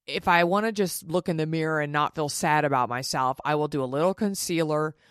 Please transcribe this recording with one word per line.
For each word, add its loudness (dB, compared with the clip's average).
if -4
I 6
wanna 2
just -2
look -2
in 0
the -2
mirror -2
and -2
not 0
feel -2
sad 2
about 2
myself, -2
I 0
will 0
do -2
a -2
little 0
concealer. -2